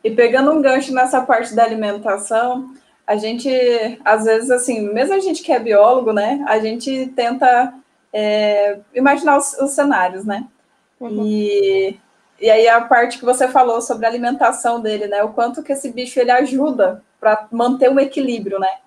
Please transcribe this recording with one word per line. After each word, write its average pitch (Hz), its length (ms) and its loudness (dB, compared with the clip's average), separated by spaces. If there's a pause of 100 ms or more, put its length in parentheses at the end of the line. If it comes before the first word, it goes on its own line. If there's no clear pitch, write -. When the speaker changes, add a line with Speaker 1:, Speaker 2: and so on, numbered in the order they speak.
Speaker 1:
E 220 60 0
pegando 240 400 2
um 311 100 2
gancho 269 320 0
nessa 254 280 2
parte 233 340 -2
da 226 100 2
alimentação, 220 1040 -4 (360)
a 208 100 0
gente, 226 320 -6 (560)
às 220 200 2
vezes, 226 260 2
assim, 233 420 -2
mesmo 285 220 0
a 392 60 2
gente 381 220 -4
que 330 100 -2
é 247 60 2
biólogo, 220 540 4
né, 226 360 -2
a 220 100 2
gente 254 560 -6
tenta, 254 580 2 (400)
é, 208 680 0 (140)
imaginar 277 440 2
os, - 200 -4
os 277 120 -2
cenários, 196 540 -2
né? 214 220 -6 (520)
Speaker 2:
Uhum. 214 260 -6
Speaker 1:
E, 202 760 -2 (420)
e 220 100 2
aí 220 180 6
a 233 120 6
parte 240 380 2
que - 60 -14
você 247 220 2
falou 247 340 2
sobre 226 260 -6
a - 20 2
alimentação 240 720 -2
dele, 214 260 -4
né, 202 160 -2
o 214 100 -2
quanto 254 300 -4
que 285 100 -6
esse 269 200 -6
bicho, 247 260 -6
ele 247 140 2
ajuda 262 680 0 (180)
pra 214 320 0
manter 247 360 2
um 269 120 4
equilíbrio, 240 580 -4
né? 190 280 -2